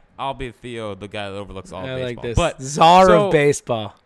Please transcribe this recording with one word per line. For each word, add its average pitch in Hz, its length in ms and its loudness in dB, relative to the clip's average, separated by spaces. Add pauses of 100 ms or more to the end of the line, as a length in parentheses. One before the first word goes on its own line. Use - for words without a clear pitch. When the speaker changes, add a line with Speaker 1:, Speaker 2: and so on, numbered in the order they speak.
(180)
Speaker 1:
I'll 135 160 -8
be 127 160 -12
Theo, 113 440 -12
the 98 140 -14
guy 101 220 -10
that 98 60 -12
overlooks 95 360 -14
all 92 140 -12
Speaker 2:
I 131 40 -10
Speaker 1:
of 131 100 -8
Speaker 2:
like 123 200 -8
Speaker 1:
baseball. - 40 -18
Speaker 2:
this. 117 120 -6
Speaker 1:
But 160 260 -4
Speaker 2:
Czar 165 440 6
Speaker 1:
so 180 200 6
Speaker 2:
of 185 60 -4
baseball. 135 600 0 (120)